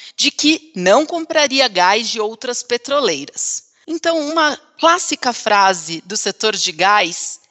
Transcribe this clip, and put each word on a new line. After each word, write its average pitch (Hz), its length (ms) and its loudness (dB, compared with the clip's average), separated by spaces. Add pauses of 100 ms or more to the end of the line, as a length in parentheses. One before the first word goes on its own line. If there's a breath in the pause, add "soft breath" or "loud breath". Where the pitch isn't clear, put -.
(160 loud breath)
de - 160 0
que - 440 0
não 196 300 4
compraria 302 640 0
gás 202 400 2
de 226 120 -6
outras 226 440 -6
petroleiras. 240 1000 -4 (220 soft breath)
Então, 330 320 -2
uma 302 360 0 (240)
clássica 311 540 0
frase 190 720 2
do 190 100 -8
setor 208 400 -2
de 185 160 -4
gás 180 680 0 (120)